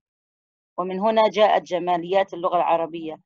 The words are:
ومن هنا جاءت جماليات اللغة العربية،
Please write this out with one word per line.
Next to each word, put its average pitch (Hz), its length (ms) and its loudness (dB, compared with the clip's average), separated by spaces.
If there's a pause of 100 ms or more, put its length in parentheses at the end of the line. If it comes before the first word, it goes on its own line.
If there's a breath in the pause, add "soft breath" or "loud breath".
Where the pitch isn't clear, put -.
(800)
ومن 185 220 -4
هنا 220 280 4
جاءت 185 340 4
جماليات 175 720 -2
اللغة 170 220 -2
العربية، 160 680 -2